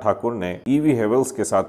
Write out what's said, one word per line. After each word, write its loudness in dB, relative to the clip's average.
ठाकुर 0
ने -6
ईवी 2
हेवल्स 2
के -4
साथ 2